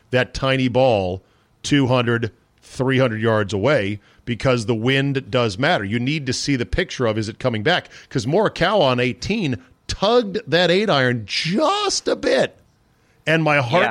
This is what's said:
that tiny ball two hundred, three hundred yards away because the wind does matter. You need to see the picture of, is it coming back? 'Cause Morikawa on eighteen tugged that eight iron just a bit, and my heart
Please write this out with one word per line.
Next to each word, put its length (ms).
that 240
tiny 360
ball 520
two 240
hundred, 460
three 340
hundred 240
yards 320
away 460
because 400
the 80
wind 560
does 300
matter. 240
You 160
need 260
to 80
see 220
the 100
picture 400
of, 140
is 100
it 80
coming 240
back? 280
'Cause 160
Morikawa 560
on 180
eighteen 580
tugged 640
that 240
eight 180
iron 360
just 840
a 80
bit, 400
and 160
my 140
heart 340